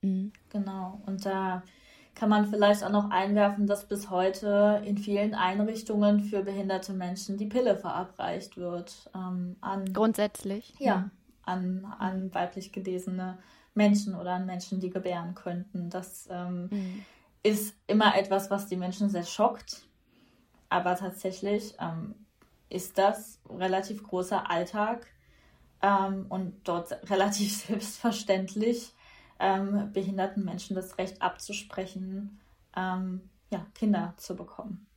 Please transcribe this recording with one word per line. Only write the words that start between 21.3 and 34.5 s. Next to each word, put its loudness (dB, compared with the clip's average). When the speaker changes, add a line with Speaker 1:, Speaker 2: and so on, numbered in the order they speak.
Speaker 2:
ähm, -6
ist -6
das 2
relativ -2
großer -2
Alltag, 0
ähm, 4
und -4
dort -2
<laughs> -18
relativ 2
selbstverständlich, 0
ähm, 2
behinderten 0
Menschen -6
das -6
Recht -4
abzusprechen, -6
ähm, -4
ja, -6
Kinder 2
zu -10
bekommen. -12